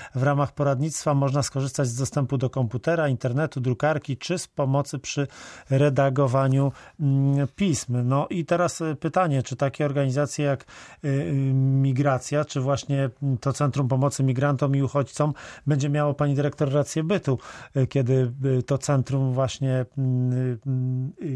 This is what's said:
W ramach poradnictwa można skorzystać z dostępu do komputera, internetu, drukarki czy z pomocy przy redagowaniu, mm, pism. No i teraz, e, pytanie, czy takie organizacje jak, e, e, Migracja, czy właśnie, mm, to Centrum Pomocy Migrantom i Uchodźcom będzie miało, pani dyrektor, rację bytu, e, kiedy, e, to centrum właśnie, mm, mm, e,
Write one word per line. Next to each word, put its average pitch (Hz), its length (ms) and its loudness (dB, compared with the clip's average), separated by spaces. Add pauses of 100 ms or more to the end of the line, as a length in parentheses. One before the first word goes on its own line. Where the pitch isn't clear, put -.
(160)
W 123 80 0
ramach 143 280 2
poradnictwa 143 640 0
można 139 300 2
skorzystać 135 440 -2
z 117 80 -4
dostępu 135 420 -2
do 127 120 0
komputera, 143 580 0
internetu, 135 540 -2
drukarki 143 560 0
czy 175 200 -4
z - 100 -10
pomocy 139 520 -2
przy - 280 -4 (420)
redagowaniu, 135 1000 2 (280)
mm, 139 560 2
pism. 123 520 0
No 139 200 0
i 175 180 -4
teraz, 170 360 0
e, 160 140 -2
pytanie, 151 480 0
czy 127 120 -10
takie 139 300 0
organizacje 139 600 0
jak, 135 180 0
e, - 440 -14
e, 143 260 0 (200)
Migracja, 135 920 2
czy 143 160 -4
właśnie, 139 480 0 (140)
mm, 135 140 0
to 139 160 -2
Centrum 139 340 0
Pomocy 135 360 0
Migrantom 135 520 2
i 139 60 2
Uchodźcom 143 520 0 (340)
będzie 143 220 2
miało, 147 240 2
pani 143 220 0
dyrektor, 143 380 0
rację 147 300 0
bytu, 160 360 0 (360)
e, 131 120 2
kiedy, 131 440 2 (280)
e, - 40 0
to 139 140 0
centrum 135 560 0
właśnie, 131 520 0 (120)
mm, 127 680 0
mm, 127 460 -2 (100)
e, - 40 -6 (100)